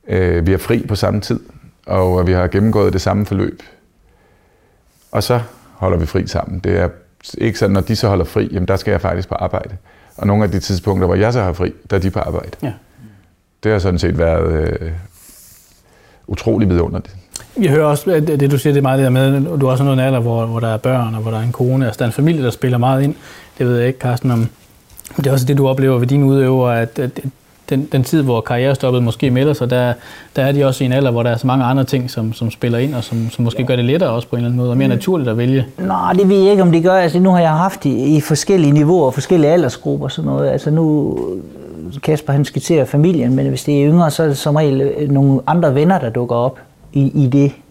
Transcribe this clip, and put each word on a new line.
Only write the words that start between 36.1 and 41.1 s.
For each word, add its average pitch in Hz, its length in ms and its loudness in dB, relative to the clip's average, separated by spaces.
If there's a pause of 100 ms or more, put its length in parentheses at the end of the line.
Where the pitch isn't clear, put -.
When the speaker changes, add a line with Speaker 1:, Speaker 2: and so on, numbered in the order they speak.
Speaker 3:
det 190 160 4
ved 196 140 4
jeg 196 80 6
ikke, 196 120 4
om 170 100 4
det 165 100 4
gør. 185 120 4
Altså, 175 240 2
nu 185 120 6
har 180 100 4
jeg 165 100 4
haft 175 360 -2
i, 135 300 2
i 143 40 4
forskellige 156 520 2
niveauer, 151 380 4
forskellige 151 400 2
aldersgrupper 143 560 0
og 131 60 -6
sådan 151 180 -6
noget. 139 200 0
Altså, 139 200 -2
nu, 151 480 0 (840)